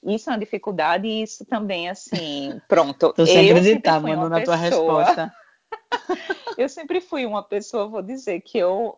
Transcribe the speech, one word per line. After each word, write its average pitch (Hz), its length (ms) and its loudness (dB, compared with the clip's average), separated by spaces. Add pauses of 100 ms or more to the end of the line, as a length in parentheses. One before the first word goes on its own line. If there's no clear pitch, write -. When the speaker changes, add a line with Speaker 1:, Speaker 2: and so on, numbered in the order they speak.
Speaker 1:
isso 214 280 -4
é - 20 -4
uma 214 60 -4
dificuldade 190 680 -4
e 220 160 -4
isso - 240 -12
também, 190 460 -6
assim, 143 720 -10
Speaker 2:
<laughs> - 60 -20
Speaker 1:
pronto. 156 460 2
Speaker 2:
Tô 170 100 2
sem 180 260 8
Speaker 1:
Eu 170 60 8
Speaker 2:
acreditar, 185 380 4
Speaker 1:
sempre 156 80 2
fui 156 140 -2
Speaker 2:
Manu, 160 80 -2
Speaker 1:
uma 165 60 -2
Speaker 2:
na 165 140 0
tua 170 140 0
Speaker 1:
pessoa 165 460 2
Speaker 2:
resposta. 202 300 0 (380)
Speaker 1:
<laughs> - 840 -8
Eu 262 100 0
sempre 339 320 -6
fui 302 260 -6
uma 208 180 -6
pessoa, 208 440 -6
vou 214 140 -8
dizer, 208 400 -8
que - 160 -10
eu 196 400 -2